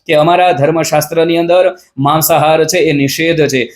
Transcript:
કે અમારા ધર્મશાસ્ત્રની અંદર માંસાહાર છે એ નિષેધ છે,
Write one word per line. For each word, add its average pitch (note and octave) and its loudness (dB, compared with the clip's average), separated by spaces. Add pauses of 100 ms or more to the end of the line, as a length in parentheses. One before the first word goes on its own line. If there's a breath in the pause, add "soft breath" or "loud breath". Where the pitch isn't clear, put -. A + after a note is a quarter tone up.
કે E3 -2
અમારા F3 2
ધર્મશાસ્ત્રની D#3+ -2
અંદર F3+ 0 (220 loud breath)
માંસાહાર D#3 0
છે D#3+ -2
એ D#3 2
નિષેધ D3 0
છે, B2+ -2